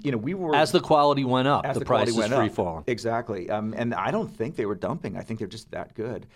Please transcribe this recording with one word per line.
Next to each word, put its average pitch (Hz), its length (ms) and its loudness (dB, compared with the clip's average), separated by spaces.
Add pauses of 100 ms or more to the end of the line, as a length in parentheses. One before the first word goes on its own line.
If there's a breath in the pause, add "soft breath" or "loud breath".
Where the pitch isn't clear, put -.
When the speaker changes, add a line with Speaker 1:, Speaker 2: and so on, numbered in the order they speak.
Speaker 1:
you 143 80 0
know, 117 80 0
we 147 160 -4
were 170 200 -2
Speaker 2:
As 151 160 4
the 170 80 6
quality 143 460 4
went 127 220 2
up, 147 180 2
Speaker 1:
as 143 80 -2
Speaker 2:
the 123 60 -2
Speaker 1:
the 131 60 -4
quality 117 260 4
Speaker 2:
prices 113 80 0
Speaker 1:
went 110 140 2
up. 135 60 4
Speaker 2:
free 110 100 2
falling. 85 360 -4
Speaker 1:
Exactly. 113 640 -4
Um, 107 260 -2
and 117 200 -2
I 101 160 -2
don't 208 160 -2
think - 280 -6
they 110 120 -2
were 101 80 -2
dumping. 95 420 -6
I 92 40 -8
think 110 180 -8
they're 104 80 -6
just 104 240 -14
that 82 240 -10
good. 110 400 -8